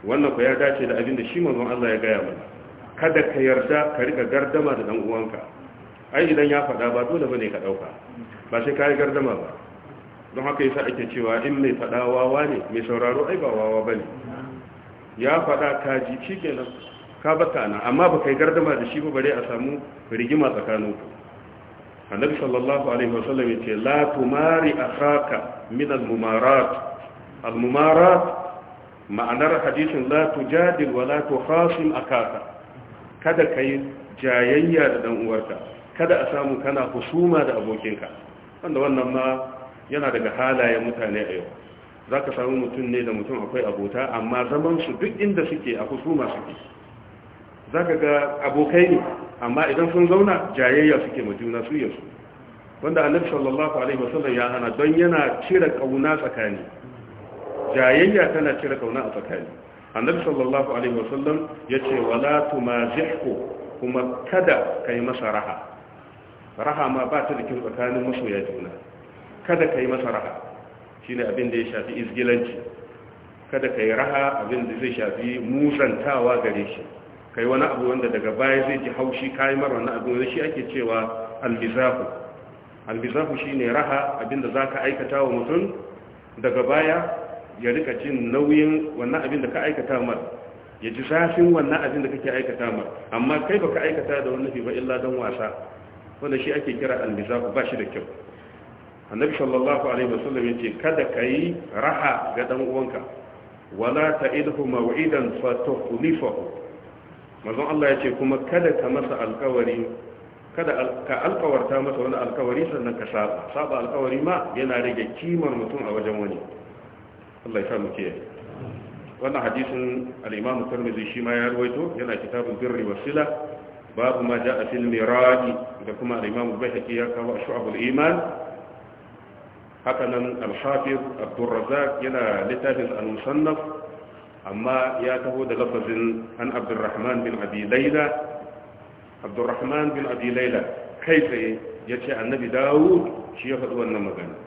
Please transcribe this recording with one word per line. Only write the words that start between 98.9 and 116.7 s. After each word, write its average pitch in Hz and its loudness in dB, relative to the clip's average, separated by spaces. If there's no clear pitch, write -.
Annabi 127 0
sallallahu 135 2
alaihi 123 0
wasallam 127 -2
yace, 117 -2
"Kada 156 0
ka - -4
yi 151 0
raha 143 0
ga 123 -2
dan 127 -2
uwanka, 127 -2
wala 131 2
ta'idhu 143 0
maw'idan 127 0
fa 123 0
tukhlifahu." - 0
Manzon 110 -4
Allah 147 2
yace 135 2
kuma, 135 2
Kada 170 4
ka - 0
masa 135 0
alkawari 120 0
kada 151 0
al-, 127 -2
ka 135 -2
alkawarta 139 0
masa 135 -2
wani 127 -2
alkawari 123 -2
sannan 120 -4
ka 110 -8
saba. 104 -2
Saba 139 -2
alkawari 135 -2
ma 170 0
yana 127 0
rage 113 -2
kimar 160 0
mutum 113 -6
a 107 -4
wajen 107 -2
wani. 95 -4